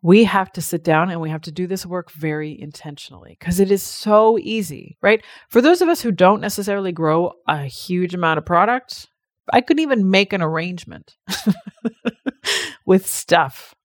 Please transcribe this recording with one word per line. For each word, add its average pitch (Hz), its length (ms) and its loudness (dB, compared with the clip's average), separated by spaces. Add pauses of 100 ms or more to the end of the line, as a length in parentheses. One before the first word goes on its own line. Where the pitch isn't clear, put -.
We 196 220 8
have 190 280 -2
to 180 80 -10
sit 160 220 -6
down 165 280 2
and 170 100 -8
we 160 100 -6
have 160 120 -8
to 160 100 -16
do 180 140 -6
this 185 200 -8
work 175 240 -10
very 151 500 -8
intentionally - 800 -20
'cause 175 200 -2
it 190 100 4
is 196 120 2
so 220 540 2
easy, 202 640 -8
right? 214 240 2 (240)
For 233 140 4
those 349 180 4
of 349 80 2
us 339 140 0
who 233 80 -2
don't 185 300 4
necessarily 202 520 -4
grow 160 400 0 (140)
a 151 180 -2
huge 180 480 -4
amount 165 260 -2
of 156 60 -8
product, 208 640 -2 (440)
I 247 80 4
couldn't 285 220 0
even 233 280 0
make 196 220 2
an 190 100 -2
arrangement 165 760 -8 (120)
<laughs> - 1600 -6
with 185 220 2
stuff - 680 -2 (100)